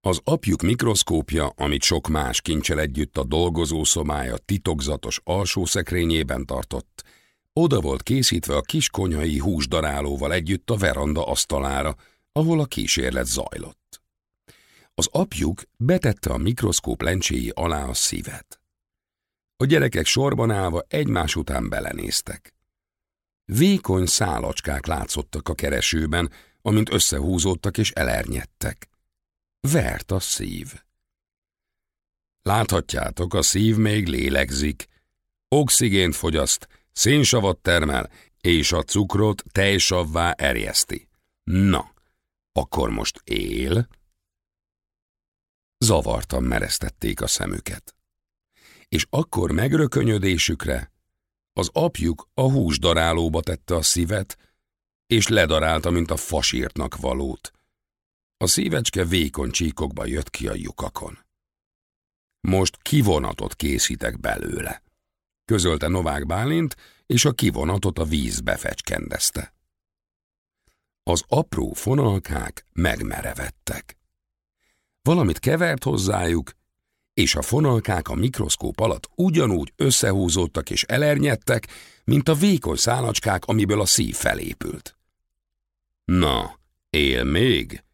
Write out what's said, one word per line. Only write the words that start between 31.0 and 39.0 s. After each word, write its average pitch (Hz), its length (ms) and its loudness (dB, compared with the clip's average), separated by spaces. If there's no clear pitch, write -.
„Láthatjátok, 92 920 0
a 90 80 2
szív 107 340 4
még 104 300 2
lélegzik. 67 800 0
Oxigént 98 680 4
fogyaszt, 80 540 0
szénsavat 117 640 2
termel, 76 520 0
és 80 320 4
a 85 100 0
cukrot 101 600 0